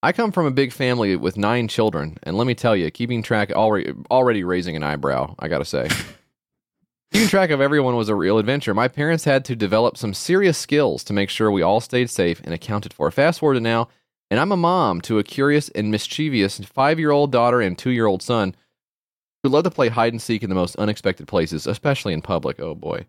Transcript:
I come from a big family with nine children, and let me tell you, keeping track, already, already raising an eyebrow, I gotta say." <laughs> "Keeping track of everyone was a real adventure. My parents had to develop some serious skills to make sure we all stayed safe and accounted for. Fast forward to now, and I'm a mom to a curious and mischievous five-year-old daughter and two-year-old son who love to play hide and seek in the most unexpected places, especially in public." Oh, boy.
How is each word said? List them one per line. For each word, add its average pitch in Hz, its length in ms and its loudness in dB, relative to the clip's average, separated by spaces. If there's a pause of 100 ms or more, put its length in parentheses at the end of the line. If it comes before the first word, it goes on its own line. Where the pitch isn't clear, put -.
I 151 80 2
come 220 220 0
from 175 120 2
a 139 60 0
big 127 220 0
family 120 420 2
with 92 220 -2
nine 110 320 0
children, 80 540 -2
and 87 140 -4
let 117 80 0
me 127 80 0
tell 113 220 0
you, 82 160 0
keeping 117 320 -4
track, 104 300 -2
already, 104 400 0 (180)
already 123 320 2
raising 90 320 -2
an 78 80 -4
eyebrow, 71 560 -2
I - 80 -8
gotta 76 180 -2
say." 69 220 -4 (640)
<laughs> - 640 -20
"Keeping 208 180 2
track 190 220 2
of 139 100 2
everyone 139 340 2
was 110 140 0
a 107 60 2
real 98 220 2
adventure. 113 360 0
My 120 160 2
parents 160 340 -2
had 135 220 2
to 123 100 -6
develop 107 420 2
some 104 160 -4
serious 180 440 2
skills 135 480 0
to - 80 -6
make 101 160 0
sure 110 200 2
we 98 120 2
all 98 180 4
stayed 123 300 -2
safe 87 340 0
and 82 100 -6
accounted 104 400 -6
for. - 160 -2
Fast 156 300 0
forward 147 160 2
to 120 60 0
now, 113 260 0 (420)
and 113 120 2
I'm 190 100 0
a 196 60 2
mom 165 440 2
to 110 160 -2
a 104 60 2
curious 143 460 0
and 107 200 -4
mischievous 107 680 -2
five-year-old 143 720 0
daughter 120 300 4
and 90 160 -2
two-year-old 113 440 0
son 107 340 0 (880)
who 135 60 2
love 147 140 4
to 175 80 0
play 131 160 2
hide 117 240 2
and 113 100 -8
seek 110 220 -4
in 101 60 -6
the 92 60 -2
most 90 200 0
unexpected 101 540 -4
places, 80 360 -2
especially 131 480 -2
in 80 80 -4
public." 80 380 -4
Oh, 80 160 -8
boy. 85 340 -8